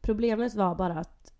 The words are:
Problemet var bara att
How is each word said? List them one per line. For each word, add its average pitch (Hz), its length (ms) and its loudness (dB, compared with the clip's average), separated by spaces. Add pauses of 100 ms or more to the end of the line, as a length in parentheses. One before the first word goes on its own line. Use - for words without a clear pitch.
Problemet 226 540 0
var 185 200 2
bara 175 240 0
att - 400 -14